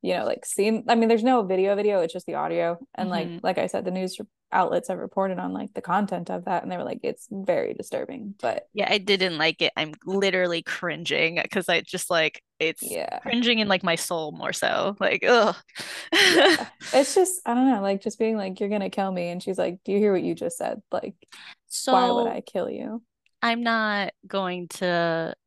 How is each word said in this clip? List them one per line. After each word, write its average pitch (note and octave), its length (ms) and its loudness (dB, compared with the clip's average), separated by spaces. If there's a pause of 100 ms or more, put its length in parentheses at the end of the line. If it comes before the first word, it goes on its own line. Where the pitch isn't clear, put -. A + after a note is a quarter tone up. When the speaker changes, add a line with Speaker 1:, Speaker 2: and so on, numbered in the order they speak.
Speaker 1:
you F#3 140 0
know, C3+ 100 -2
like, - 200 -4
seen," G#3+ 420 2
I A#3+ 80 6
mean, A3+ 140 4
there's A3 140 6
no B3 200 4
video F#3+ 320 2
video, G3+ 260 2
it's E3 120 -2
just F3+ 120 -8
the D#3+ 100 -6
audio. E3+ 420 -2 (180)
And, F#3 140 -4
like, F3 180 -2
Speaker 2:
Mm-hmm. E3+ 160 -10
Speaker 1:
like F3+ 140 0
I F3 100 0
said, F#3+ 180 -4
the F3+ 60 -2
news F#3 260 -4 (340)
outlets F3 380 0
have F3+ 100 -4
reported F#3+ 400 -4
on, F3+ 140 -6
like, G#3 200 -8
the - 80 -8
content F3+ 480 -2
of F3+ 160 -6
that, F#3 180 -2
and F#3 80 -8
they F3+ 60 -6
were F3+ 60 -6
like, - 200 -8
"It's - 280 -6
very F#3+ 420 -2
disturbing," - 680 -8
but - 320 -4
Speaker 2:
Yeah, G3+ 160 -2
I G#3 100 2
didn't F#3 380 0
like D#3+ 240 0
it. D#3+ 140 0
I'm D#3 180 -4 (120)
literally F3+ 560 0
cringing E3 800 -2 (100)
'cause F#3+ 180 -2
I E3+ 120 4
just, - 280 -8
like, D#3+ 320 0 (180)
it's D#3+ 240 -2
Speaker 1:
Yeah. - 380 -6
Speaker 2:
cringing A#3 380 0
in, G#3+ 80 0
like, F#3+ 160 2
my E3+ 120 2
soul D#3+ 360 -4
more - 220 -6
so. - 460 0
Like, - 260 0
ugh. A3+ 300 6 (560)
<laughs> - 0 -
Speaker 1:
Yeah. F4+ 580 6 (240)
It's C4+ 220 6
just, F#4 300 4
I A#3+ 80 0
don't B3+ 160 6
know, G#3+ 120 2
like, G3 200 0
just - 180 -6
being A3 180 2
like, F#3+ 220 -6
"You're G3+ 100 -2
gonna G3+ 200 0
kill F#3+ 220 -2
me," F3 180 -2
and F3+ 140 -6
she's F#3 140 -2
like, F3+ 260 0
"Do - 80 -4
you G3+ 80 4
hear G#3 140 6
what F3+ 100 2
you E3+ 120 0
just E3+ 220 -6
said? - 240 -4 (100)
Like, - 240 -6 (720)
why B3+ 220 6
would A#3+ 140 2
Speaker 2:
So, A3+ 60 -2
Speaker 1:
I - 100 -6
kill - 280 -4
you?" A3 340 -8 (380)
Speaker 2:
I'm A#3 220 -2
not G#3+ 480 0 (160)
going F3+ 400 -4 (120)
to, E3+ 540 0 (140)